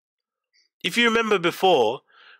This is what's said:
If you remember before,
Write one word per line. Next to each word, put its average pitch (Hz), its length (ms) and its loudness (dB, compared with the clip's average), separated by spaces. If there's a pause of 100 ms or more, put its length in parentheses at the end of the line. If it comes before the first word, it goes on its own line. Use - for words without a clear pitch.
(840)
If 180 140 -6
you 240 80 2
remember 220 340 0
before, 151 600 0 (380)